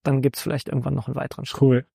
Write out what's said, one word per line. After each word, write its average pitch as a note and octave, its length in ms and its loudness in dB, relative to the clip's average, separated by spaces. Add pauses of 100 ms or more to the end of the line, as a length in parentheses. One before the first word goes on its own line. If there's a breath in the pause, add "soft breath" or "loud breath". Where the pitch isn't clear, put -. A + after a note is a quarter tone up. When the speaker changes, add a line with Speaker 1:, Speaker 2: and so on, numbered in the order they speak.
Speaker 1:
dann C3+ 180 2
gibt's C#3 220 0
vielleicht - 260 -4
irgendwann C3+ 260 -2
noch A2+ 120 -4
einen C3 100 -6
weiteren C3 300 -8
Schritt. - 160 0
Speaker 2:
Cool. B2+ 320 6